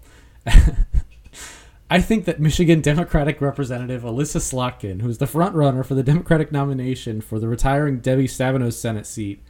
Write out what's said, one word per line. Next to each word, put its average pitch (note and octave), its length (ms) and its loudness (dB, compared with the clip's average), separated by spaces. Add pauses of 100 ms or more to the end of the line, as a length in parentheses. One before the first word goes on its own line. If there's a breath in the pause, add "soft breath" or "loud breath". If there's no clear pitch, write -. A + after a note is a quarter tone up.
(260 soft breath)
<laughs> - 1600 0
I F3 100 4
think G#3+ 260 2
that D#3+ 140 -2
Michigan D#3 400 4
Democratic D3 640 0
Representative B2 640 -4
Elissa C3+ 340 -2
Slotkin, B2 640 -6
who's A#2 160 -4
the C3+ 100 -2
front F3 260 0
runner C#3 300 2
for C3+ 120 -4
the C3 80 0
Democratic D#3 480 0
nomination B2+ 680 -4
for A2 200 -6
the A2+ 100 -4
retiring C#3 500 0
Debbie C3 280 2
Stabenow B2+ 440 -2
Senate A2+ 340 -6
seat, G2+ 440 -10